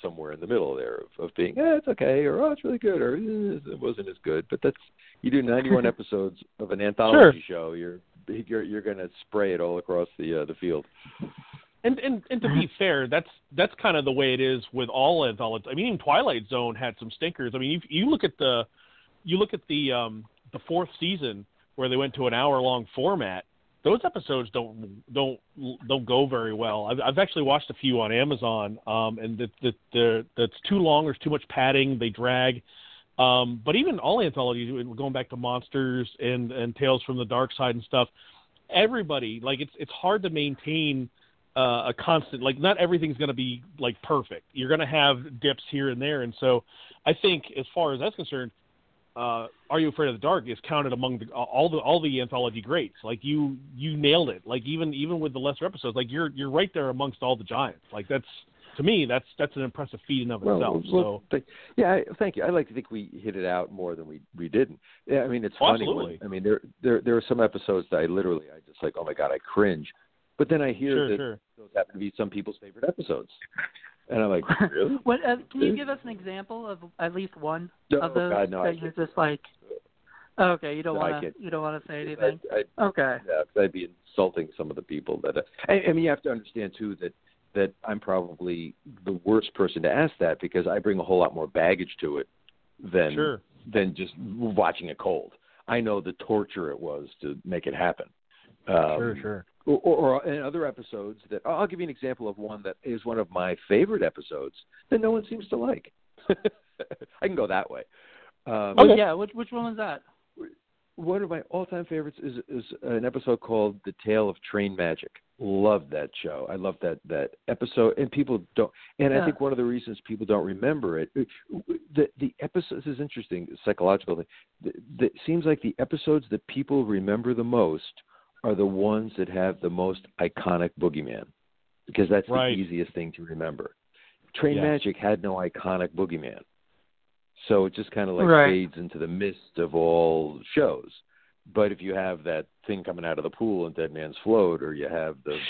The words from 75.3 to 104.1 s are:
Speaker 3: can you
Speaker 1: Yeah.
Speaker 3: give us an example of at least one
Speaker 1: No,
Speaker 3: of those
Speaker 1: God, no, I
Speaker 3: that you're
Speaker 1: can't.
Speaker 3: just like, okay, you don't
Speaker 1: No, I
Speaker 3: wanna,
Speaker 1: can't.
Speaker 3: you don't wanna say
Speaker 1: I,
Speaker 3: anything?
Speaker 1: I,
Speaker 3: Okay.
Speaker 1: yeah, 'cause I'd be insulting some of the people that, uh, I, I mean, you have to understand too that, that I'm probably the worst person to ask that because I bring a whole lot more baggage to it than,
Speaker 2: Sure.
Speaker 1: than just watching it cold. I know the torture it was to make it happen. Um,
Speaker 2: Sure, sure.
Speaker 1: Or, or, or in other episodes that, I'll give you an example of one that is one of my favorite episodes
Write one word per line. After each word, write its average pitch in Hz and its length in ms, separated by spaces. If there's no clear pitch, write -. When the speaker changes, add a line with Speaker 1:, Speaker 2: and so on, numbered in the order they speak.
Speaker 3:
can 269 120
you 285 80
Speaker 1:
Yeah. 214 60
Speaker 3:
give 285 120
us 277 160
an 247 60
example 202 580
of 190 120
at 170 160
least 190 220
one 160 340
Speaker 1:
No, 143 120
Speaker 3:
of 160 120
those 175 200
Speaker 1:
God, 196 160
no, 185 120
I 175 100
Speaker 3:
that 165 100
you're 160 100
Speaker 1:
can't. 160 160
Speaker 3:
just - 100
like, 151 220
okay, 165 380
you 156 80
don't 160 120
Speaker 1:
No, 151 60
I 170 100
Speaker 3:
wanna, 147 100
Speaker 1:
can't. - 180
Speaker 3:
you 190 100
don't 156 120
wanna 151 260
say 147 120
Speaker 1:
I, - 20
Speaker 3:
anything? 151 380
Speaker 1:
I, 107 320
Speaker 3:
Okay. 131 420
Speaker 1:
yeah, 80 180
'cause 104 100
I'd 92 80
be 87 160
insulting 87 480
some 78 120
of 73 60
the 76 60
people 73 420
that, 69 140
uh, - 40
I, 196 180
I 165 60
mean, 165 100
you 165 60
have 143 140
to 139 80
understand 107 460
too 104 180
that, 87 180
that 98 180
I'm 107 160
probably 87 720
the 98 80
worst 107 300
person 87 300
to 78 60
ask 147 300
that 82 220
because 90 260
I 92 120
bring 95 200
a 85 40
whole 92 160
lot 82 140
more 78 140
baggage 87 540
to 73 160
it 67 100
than, 78 220
Speaker 2:
Sure. 147 280
Speaker 1:
than 95 220
just 92 220
watching 95 720
it 73 80
cold. - 340
I 120 100
know 107 220
the 90 100
torture 98 440
it - 60
was 73 300
to 71 240
make 87 220
it 69 60
happen. 85 340
Um, 78 300
Speaker 2:
Sure, 113 240
sure. 104 240
Speaker 1:
Or, 143 180
or, 160 380
or - 40
in 143 160
other 147 240
episodes 110 540
that, 107 160
I'll 170 220
give 170 120
you 180 60
an 160 40
example 123 380
of 101 100
one 104 260
that 95 200
is 117 220
one 113 140
of 90 120
my 90 240
favorite 135 360
episodes 73 520